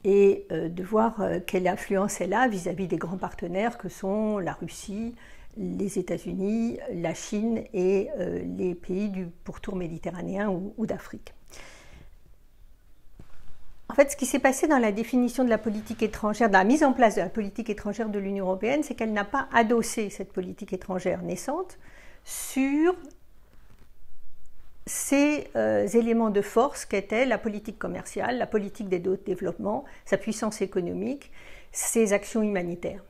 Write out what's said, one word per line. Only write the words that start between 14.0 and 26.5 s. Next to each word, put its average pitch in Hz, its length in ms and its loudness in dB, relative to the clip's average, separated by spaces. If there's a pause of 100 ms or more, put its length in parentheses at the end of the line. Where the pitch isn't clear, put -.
ce - 60 -6
qui - 80 -4
s'est 269 140 0
passé 262 300 4
dans 294 100 6
la 226 120 4
définition 240 540 2
de 247 60 4
la 220 80 4
politique 214 440 -4
étrangère, 214 460 2
dans 196 100 8
la 190 60 8
mise 285 180 6
en 269 120 6
place 220 220 6
de 208 40 2
la 180 80 0
politique 214 400 -4
étrangère 208 400 -4
de 208 100 -4
l'Union 196 280 -2
européenne, 208 360 0
c'est - 120 -4
qu'elle 220 180 -2
n'a 208 140 0
pas 269 260 -2
adossé 226 560 4
cette 190 240 -10
politique 190 400 -6
étrangère 185 500 -2
naissante 262 540 -4 (480)
sur 285 720 2 (1900)
ces, 285 680 2
euh, 214 320 4
éléments 226 420 4
de 202 100 4
force 240 440 2